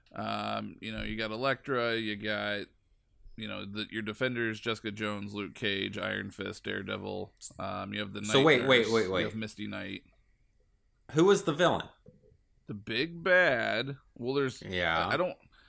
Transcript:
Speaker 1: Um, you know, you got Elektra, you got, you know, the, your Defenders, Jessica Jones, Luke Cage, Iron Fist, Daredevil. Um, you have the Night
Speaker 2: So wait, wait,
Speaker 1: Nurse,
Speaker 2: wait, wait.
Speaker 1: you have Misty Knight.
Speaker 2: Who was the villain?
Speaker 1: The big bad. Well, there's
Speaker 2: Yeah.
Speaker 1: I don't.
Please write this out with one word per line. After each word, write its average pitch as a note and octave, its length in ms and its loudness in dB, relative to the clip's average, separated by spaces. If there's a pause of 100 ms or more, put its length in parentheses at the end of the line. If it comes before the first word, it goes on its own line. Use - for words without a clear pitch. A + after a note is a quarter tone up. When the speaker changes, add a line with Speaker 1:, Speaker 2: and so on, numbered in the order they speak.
(140)
Speaker 1:
Um, G#2+ 680 -4
you A2 100 -8
know, A2 120 -6
you G#2+ 120 -4
got A2 160 -4
Elektra, A#2+ 640 0
you G#2+ 220 -2
got, G#2 480 -2 (720)
you A2 100 -8
know, G2 160 -8
the, G2+ 260 -6
your A2 120 -4
Defenders, A2+ 580 -2
Jessica A2 320 -4
Jones, G#2 420 -4
Luke G#2 220 -6
Cage, G2 420 -2
Iron G2+ 340 -2
Fist, G2 340 -8
Daredevil. G2 680 -6 (260)
Um, G2 360 -6
you G#2 80 -4
have G2+ 100 -6
the G2+ 80 -8
Night G#2 120 -4
Speaker 2:
So C3+ 120 8
wait, C3+ 240 6
wait, B2+ 160 8
Speaker 1:
Nurse, G#2+ 80 0
Speaker 2:
wait, A2 200 4
wait. F#2 100 2
Speaker 1:
you - 60 0
have - 80 -6
Misty G#2+ 320 -8
Knight. G2 360 -10 (1080)
Speaker 2:
Who D#3 120 6
was G3 180 6
the D#3+ 100 2
villain? D3 340 2 (800)
Speaker 1:
The - 60 -8
big C3+ 500 -4
bad. C3+ 720 4 (220)
Well, A#2+ 160 -2
there's C3+ 280 0
Speaker 2:
Yeah. F2 460 2
Speaker 1:
I A2 100 2
don't. F3 180 0 (340)